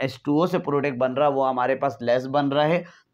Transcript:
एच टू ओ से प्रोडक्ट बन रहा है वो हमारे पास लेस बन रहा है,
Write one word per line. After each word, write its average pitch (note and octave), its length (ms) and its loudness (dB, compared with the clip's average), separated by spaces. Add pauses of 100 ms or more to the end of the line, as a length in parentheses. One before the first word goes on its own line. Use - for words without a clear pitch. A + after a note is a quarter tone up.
एच - 240 -6
टू D3 180 2
ओ F#3 40 2
से E3+ 120 -2
प्रोडक्ट C#3+ 380 -2
बन B2+ 140 0
रहा C#3+ 160 2
है C#3+ 60 2
वो C3+ 100 0
हमारे C3 320 0
पास C3+ 260 -4
लेस B2 240 0
बन C#3 240 0
रहा D3 160 2
है, F3 200 0 (280)